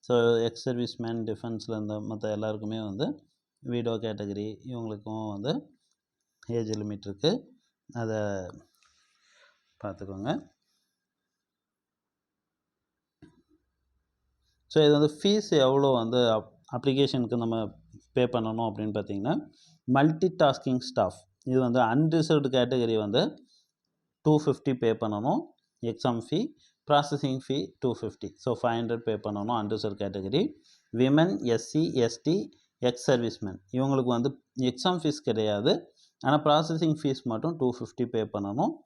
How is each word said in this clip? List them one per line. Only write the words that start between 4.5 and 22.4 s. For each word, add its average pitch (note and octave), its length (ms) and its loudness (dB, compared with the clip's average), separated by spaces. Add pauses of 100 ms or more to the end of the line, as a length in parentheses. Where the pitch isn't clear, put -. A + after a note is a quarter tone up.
இவங்களுக்கும் A2 640 -10
வந்து G#2 180 -4 (1080)
ஏஜ் A2 120 -4 (120)
லிமிட் G#2 260 -10
இருக்கு. C#3+ 220 0 (720)
அதை A2 180 -2 (1600)
பார்த்துக்கோங்க. G2 480 -10 (4000)
So, D#3+ 140 4
இது D3 140 8
வந்து D3+ 200 4
ஃபீஸ் G#3 320 2 (140)
எவ்வளோ C#3 260 4 (100)
வந்து A#2 180 2 (180)
அப்-, G#2+ 120 -4 (280)
அப்ளிகேஷனுக்கு C3 680 2
நம்ம A2+ 120 -2 (600)
பே B2+ 80 4 (100)
பண்ணணும் A2+ 340 0
அப்படின்னு G#2+ 300 -6
பார்த்தீங்கன்னா, G2+ 360 -4 (600)
மல்டி D#3+ 320 4 (140)
டாஸ்கிங் C3 480 2
ஸ்டாஃப் - 280 0 (340)
இது B2+ 60 4 (100)
வந்து A#2+ 120 2 (140)
அன்ரிசர்வ்டு D#3+ 640 2